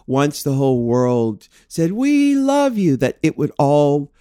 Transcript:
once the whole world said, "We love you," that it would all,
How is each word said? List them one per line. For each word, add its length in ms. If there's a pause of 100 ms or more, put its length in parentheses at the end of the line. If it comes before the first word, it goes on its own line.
once 360
the 100
whole 300
world 640 (220)
said, 240
"We 420
love 420
you," 200
that 260
it 140
would 200
all, 640